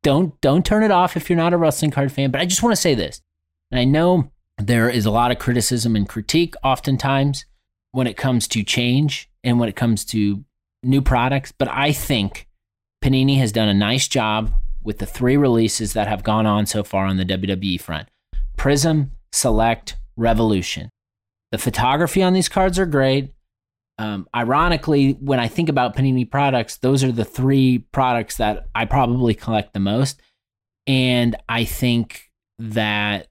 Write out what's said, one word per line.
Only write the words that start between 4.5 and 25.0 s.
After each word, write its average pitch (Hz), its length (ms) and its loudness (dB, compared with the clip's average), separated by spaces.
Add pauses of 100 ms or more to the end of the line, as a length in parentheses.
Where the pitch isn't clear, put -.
there 117 320 2
is 120 160 0
a 107 60 2
lot 120 200 2
of 123 80 -4
criticism 117 560 0
and 101 120 0
critique 160 560 -2
oftentimes 135 840 -2 (460)
when 131 160 -2
it 104 100 -6
comes 123 320 0
to 107 140 -2
change 127 680 -2 (140)
and 120 160 2
when 117 80 0
it 98 80 -8
comes 117 300 0
to 104 380 -2 (400)
new 135 180 2
products, 131 500 0
but 135 160 -2
I 143 240 -2
think - 560 -4 (560)
Panini 135 360 2
has 117 120 2
done 110 160 0
a 104 60 2
nice 104 340 0
job 110 460 -2 (280)
with 107 180 -6
the 98 60 -4
three 123 300 0
releases 113 580 2
that 104 140 -2
have 107 160 -4
gone 110 220 0
on 104 200 2
so 104 180 -4
far 95 220 -2
on 95 120 0
the 92 80 0
W 95 220 -4
W 95 260 -4
E 87 40 -4
front. 80 320 -10 (480)
Prism, 143 540 0 (200)
Select, 113 680 0 (200)
Revolution. 110 720 0 (600)
The 107 60 -6
photography 143 680 0
on 180 100 4
these 185 160 0
cards 190 300 0
are 190 60 2
great. 135 480 0 (680)
Um, 104 360 -6
ironically, 143 760 2